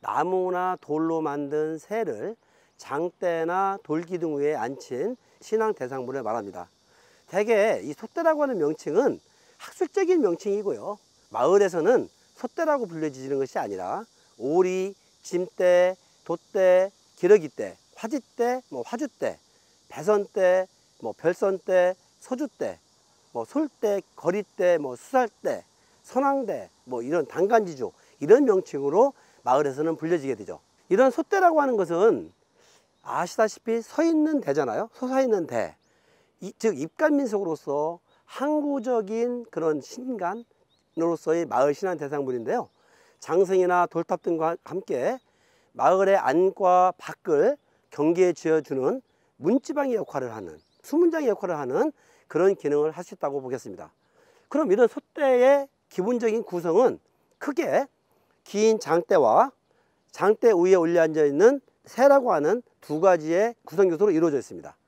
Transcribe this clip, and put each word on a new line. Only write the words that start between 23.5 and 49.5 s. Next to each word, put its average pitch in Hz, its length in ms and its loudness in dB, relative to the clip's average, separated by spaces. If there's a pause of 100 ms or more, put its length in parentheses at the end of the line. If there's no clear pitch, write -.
거리대, 180 640 0
뭐 135 180 -6
수살대, 202 680 -4 (400)
선왕대, 247 680 -2 (160)
뭐 123 160 -6
이런 147 240 -2
당간지조, 170 680 0 (280)
이런 220 260 6
명칭으로 185 680 2 (300)
마을에서는 143 520 0
불려지게 156 400 -4
되죠. 92 240 -14 (300)
이런 247 220 4
솥대라고 339 500 2
하는 262 160 0
것은 170 540 2 (680)
아시다시피 214 800 -4
서 - 220 -4
있는 311 380 0
대잖아요. 143 520 -2
솟아 262 280 -4
있는 214 260 0
대. 101 280 -4 (640)
이, 196 180 -12
즉 214 180 0
입간민속으로서 170 1200 -2 (260)
항구적인 247 1300 -4
그런 156 300 -2
신간으로서의 170 1600 -6
마을 135 280 2
신앙 180 240 -4
대상물인데요. 139 720 -6 (500)
장승이나 180 680 2
돌탑 170 360 -4
등과 165 440 -2
함께 170 520 -4 (540)
마을의 190 460 4
안과 180 800 2
밖을 170 600 0 (320)
경계에 170 440 2
지어주는 156 680 -2 (360)
문지방의 262 580 -2